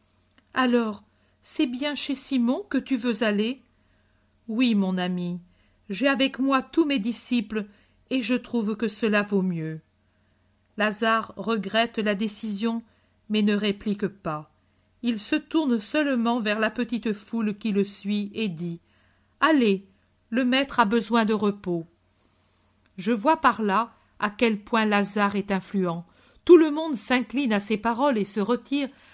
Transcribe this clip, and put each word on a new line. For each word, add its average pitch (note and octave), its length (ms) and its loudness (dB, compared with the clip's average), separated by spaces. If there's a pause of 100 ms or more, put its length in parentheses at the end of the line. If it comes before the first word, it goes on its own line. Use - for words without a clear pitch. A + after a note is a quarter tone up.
(540)
Alors, A#3+ 480 0 (380)
c'est - 260 -2
bien B3+ 280 -4
chez C#4 200 -4
Simon C4 540 0
que - 80 -2
tu C4 220 0
veux A3+ 240 -2
aller ? » « A3 400 0 (840)
Oui, A#3 260 2
mon F#3 240 0
ami, F3+ 420 -4 (480)
j'ai G#3 200 -2
avec C4 300 0
moi C4+ 220 2
tous D#4+ 240 0
mes C#4 140 0
disciples, A3 680 -4 (460)
et C4 100 0
je B3 140 0
trouve A#3 420 -2
que A3+ 120 -2
cela G#3 340 0
vaut G3+ 200 0
mieux. » D#3+ 380 -4 (960)
Lazare G#3+ 600 -2
regrette A3 600 -2
la G#3 160 0
décision, A3 680 -4 (480)
mais G#3+ 100 2
ne G#3 140 4
réplique G3+ 540 -2
pas. D#3 440 -8 (500)
Il A#3 160 -2
se B3+ 180 -2
tourne D4+ 420 0
seulement B3 600 0
vers G#3+ 200 -2
la A3 120 0
petite A#3 440 -4
foule G#3+ 420 -4
qui A3 160 -4
le G3 120 2
suit G3+ 500 -4
et A3 140 -2
dit : « E3+ 320 -8 (600)
Allez, A#3+ 460 2 (420)
le B3 160 0
maître C4 360 0
a A#3+ 40 6
besoin A3+ 400 2
de G#3+ 80 2
repos. » G3 540 -2 (1120)
Je F#3 140 -2
vois C4+ 280 2
par A#3 220 2
là G#3+ 320 0 (240)
à G#3 120 -2
quel A3 280 0
point A3 280 -2
Lazare G3+ 500 0
est G3 140 -4
influent. F3+ 560 -2 (400)
Tout F4 100 12
le D#4+ 140 8
monde D#4 260 -2
s'incline B3 560 0
à G3+ 80 2
ses G#3 160 -2
paroles A#3 400 0
et G3+ 80 0
se G3+ 160 -4
retire, B3 480 -2 (260)